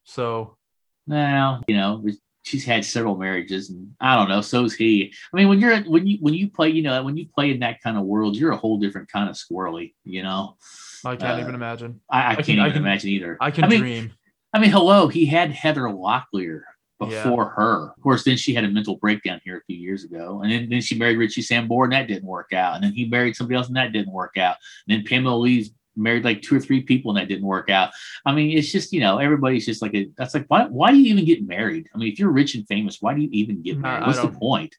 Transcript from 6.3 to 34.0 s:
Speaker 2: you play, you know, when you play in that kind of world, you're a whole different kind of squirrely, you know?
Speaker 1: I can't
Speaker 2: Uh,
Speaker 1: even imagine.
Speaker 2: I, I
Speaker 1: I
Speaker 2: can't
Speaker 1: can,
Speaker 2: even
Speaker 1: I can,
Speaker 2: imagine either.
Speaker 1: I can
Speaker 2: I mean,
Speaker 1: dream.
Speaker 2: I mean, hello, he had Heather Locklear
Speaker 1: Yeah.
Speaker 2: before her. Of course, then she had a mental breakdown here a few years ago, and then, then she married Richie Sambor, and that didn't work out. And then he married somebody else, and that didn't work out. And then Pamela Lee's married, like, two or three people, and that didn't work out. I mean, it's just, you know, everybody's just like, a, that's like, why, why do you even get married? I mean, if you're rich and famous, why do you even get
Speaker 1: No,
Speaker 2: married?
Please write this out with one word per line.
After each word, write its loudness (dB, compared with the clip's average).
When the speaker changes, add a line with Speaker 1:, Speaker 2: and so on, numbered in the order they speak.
Speaker 2:
you 0
play, 0
you 2
know, -2
when -4
you -8
play 0
in -2
that -4
kind -4
of -2
world, 0
you're 0
a -2
whole -2
different -4
kind -2
of -12
squirrely, -8
you -10
know? -6
Speaker 1:
I -8
can't -4
Speaker 2:
Uh, -8
Speaker 1:
even -10
imagine. -10
Speaker 2:
I, 2
I 0
Speaker 1:
I 0
Speaker 2:
can't -4
Speaker 1:
can, 2
Speaker 2:
even 4
Speaker 1:
I 4
can, 0
Speaker 2:
imagine -2
either. -4
Speaker 1:
I 0
can 0
Speaker 2:
I 6
mean, 6
Speaker 1:
dream. -4
Speaker 2:
I 4
mean, 6
hello, 8
he 2
had 2
Heather 0
Locklear -4
Speaker 1:
Yeah. -6
Speaker 2:
before 0
her. 0
Of -20
course, 2
then 2
she -2
had 0
a 0
mental -2
breakdown -2
here -12
a -18
few -10
years -8
ago, -12
and 0
then, -2
then 0
she -4
married 2
Richie -2
Sambor, 0
and 0
that 0
didn't -6
work -10
out. 0
And -6
then 2
he -4
married 0
somebody -4
else, -2
and -6
that -2
didn't -4
work -8
out. 0
And 2
then -4
Pamela 0
Lee's 2
married, 0
like, -2
two 0
or 2
three 0
people, 0
and 0
that -4
didn't -4
work -2
out. 2
I 2
mean, 2
it's 0
just, -2
you 0
know, 4
everybody's 2
just -6
like, -4
a, -2
that's -8
like, -4
why, 4
why 2
do 10
you 10
even 4
get 2
married? -4
I -10
mean, -4
if -12
you're 2
rich 0
and -10
famous, -4
why -2
do -2
you -4
even -4
get -6
Speaker 1:
No, -6
Speaker 2:
married? -6